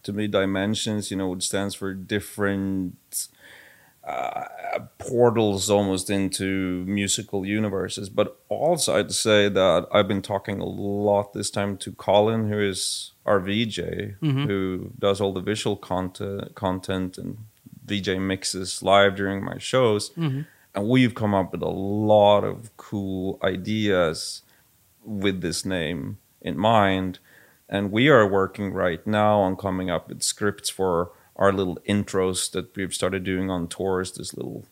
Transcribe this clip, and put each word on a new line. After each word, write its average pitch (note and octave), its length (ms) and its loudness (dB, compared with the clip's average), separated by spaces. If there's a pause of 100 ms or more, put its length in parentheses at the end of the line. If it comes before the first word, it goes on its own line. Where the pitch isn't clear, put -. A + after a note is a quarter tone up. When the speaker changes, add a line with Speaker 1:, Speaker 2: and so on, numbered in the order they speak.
Speaker 1:
To G#2 100 -6
me, G#2+ 140 -2
Dimensions, G2+ 840 0
you G2 60 -4
know, F#2+ 160 -2
it F#2 100 -6
stands G2 320 -2
for F#2+ 180 -6
different, G2 1300 -4 (760)
uh, C2 420 -6 (520)
portals A2 720 4
almost G2 400 2
into F#2+ 760 -2
musical G2+ 580 -4
universes. G2 640 -2
But G#2 300 -2 (100)
also C3+ 480 0
I'd G2+ 140 0
say G#2 380 4
that F#2 420 4
I've G2+ 160 4
been G2 140 -2
talking G2 380 -4
a F2+ 60 -4
lot G2+ 680 0
this G2+ 160 -6
time G2+ 280 -4
to - 140 -12
Colin, G#2+ 580 4
who G#2 100 -2
is - 520 -4 (140)
our G2+ 140 4
V G2+ 260 0
J, F#2+ 580 -6
Speaker 2:
Mm-hmm. C#3+ 240 0
Speaker 1:
who F#2+ 500 -2
does G2+ 240 2
all G2 120 0
the F#2 80 -4
visual G2+ 340 -2
content, F#2 800 -6
content F#2 600 -4
and F2+ 200 -10 (480)
V G2+ 160 -4
J F#2 180 -2
mixes F#2+ 640 -4
live G2 340 6
during G2 280 -4
my F2 140 -8
shows. A2 540 0
Speaker 2:
Mm-hmm. D3 300 -4 (340)
Speaker 1:
And G2+ 120 -4
we've B2+ 260 4
come G#2 220 0
up F#2 160 0
with E2+ 100 -6
a E2+ 60 -2
lot G2+ 760 4
of G#2 340 -8
cool F#2+ 640 -6
ideas F#2 1000 0 (600)
with G2 380 -2
this E2 240 -4
name F#2 520 -4 (240)
in E2 160 -6
mind. F#2+ 640 2 (480)
And G2+ 240 -2
we A#2 160 4
are B2 200 8
working F#2+ 460 0
right F#2 320 -2
now G#2+ 360 4
on F#2+ 140 2
coming F#2 340 -4
up D#2+ 200 -4
with - 140 -10
scripts - 460 -4
for F2+ 420 0 (240)
our G2 180 4
little F#2 240 -2 (100)
intros F#2+ 640 0
that - 240 -8
we've F#2 180 -6
started F#2 300 -2
doing F#2+ 260 -2
on F2+ 160 -2
tours, F#2 460 -2
this - 220 -12
little - 380 -10